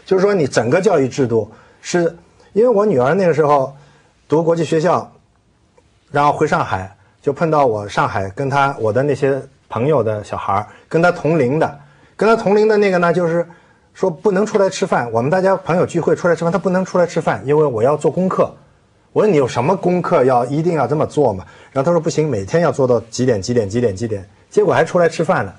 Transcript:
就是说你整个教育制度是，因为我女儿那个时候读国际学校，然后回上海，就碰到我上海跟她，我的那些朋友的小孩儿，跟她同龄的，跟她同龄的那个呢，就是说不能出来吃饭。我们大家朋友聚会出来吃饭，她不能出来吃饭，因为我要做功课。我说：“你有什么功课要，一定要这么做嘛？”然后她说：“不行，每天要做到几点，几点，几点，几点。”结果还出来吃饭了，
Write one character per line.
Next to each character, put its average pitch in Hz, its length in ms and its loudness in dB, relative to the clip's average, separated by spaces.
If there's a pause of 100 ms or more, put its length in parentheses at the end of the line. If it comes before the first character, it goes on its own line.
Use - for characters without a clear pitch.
就 190 120 0
是 180 60 2
说 202 100 2
你 175 140 0
整 120 240 0
个 175 100 2
教 180 200 2
育 131 80 0
制 131 180 -2
度 110 240 -2 (300)
是， 170 360 -2 (360)
因 196 100 2
为 247 60 4
我 208 180 2
女 156 140 2
儿 131 120 2
那 190 140 0
个 160 80 2
时 151 100 2
候 139 300 2 (540)
读 151 120 2
国 165 140 0
际 165 100 -2
学 160 160 0
校， 147 320 -2 (1000)
然 143 120 0
后 147 80 2
回 151 140 0
上 151 180 0
海， 95 320 -8 (240)
就 143 120 -2
碰 160 180 -2
到 147 160 4
我 104 220 -2
上 143 200 -2
海 98 220 -4
跟 139 180 -6
她， 139 300 0
我 110 140 0
的 123 100 0
那 147 100 0
些 135 300 0 (260)
朋 120 200 -4
友 151 120 2
的 107 220 -4
小 101 140 -10
孩 98 160 -6
儿， 92 140 -2 (220)
跟 165 140 0
她 175 80 4
同 170 260 -2
龄 135 220 0
的， - 220 -2 (340)
跟 202 140 0
她 226 120 2
同 196 140 0
龄 214 140 4
的 214 80 2
那 202 160 2
个 180 60 0
呢， 170 140 2
就 175 140 0
是 165 180 -2 (500)
说 185 160 -2
不 190 220 -2
能 190 120 0
出 214 140 -2
来 196 100 2
吃 190 160 -4
饭。 165 280 -2
我 117 100 0
们 139 80 0
大 185 100 0
家 190 160 2
朋 170 200 -2
友 156 100 2
聚 170 140 -4
会 151 160 0
出 180 100 -4
来 170 80 2
吃 160 100 -6
饭， 170 80 0
她 196 60 -2
不 185 100 -2
能 185 160 0
出 185 140 -4
来 175 80 4
吃 165 140 -4
饭， 151 260 -2
因 143 100 2
为 156 80 4
我 117 200 0
要 147 120 2
做 151 140 0
功 180 180 -2
课。 175 240 -2 (600)
我 170 120 2
说 214 60 2
：“你 160 80 4
有 131 100 2
什 117 160 -4
么 180 100 2
功 175 280 -2
课 160 220 2
要， 127 200 2
一 143 180 -4
定 170 120 0
要 139 120 0
这 139 80 -2
么 151 120 0
做 139 260 0
嘛？” 95 100 -8 (300)
然 135 100 -2
后 139 40 0
她 170 40 2
说 175 80 2
：“不 160 120 -2
行， 156 180 -2
每 104 160 -4
天 165 180 0
要 156 80 2
做 131 160 0
到 120 220 2
几 - 160 -4
点， 117 160 0
几 120 140 -4
点， 113 120 2
几 104 140 -4
点， 107 160 0
几 117 100 -6
点。” 101 160 -8 (280)
结 208 120 2
果 165 120 2
还 139 100 4
出 180 140 -2
来 170 100 4
吃 160 160 -2
饭 151 180 0
了， 95 160 -10